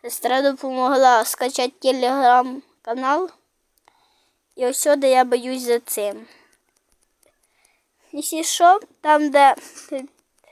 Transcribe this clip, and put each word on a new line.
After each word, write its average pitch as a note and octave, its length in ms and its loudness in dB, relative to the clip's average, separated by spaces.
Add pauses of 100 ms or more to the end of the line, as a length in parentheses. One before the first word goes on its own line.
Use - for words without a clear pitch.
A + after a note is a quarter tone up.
сестра B3 400 -4
допомогла C4 840 2
скачати B3+ 560 -4
Telegram-канал. B3+ 1500 -2 (1300)
І B3 120 -4
ось C4+ 120 -4
сюди C#4+ 300 0
я B3+ 140 4
боюсь B3+ 380 -4
за A#3+ 180 -2
цим. A3 480 -8 (1800)
Якщо D#4 320 -8
що, F4+ 360 4 (220)
там, D4+ 280 2
де C#4 260 6 (960)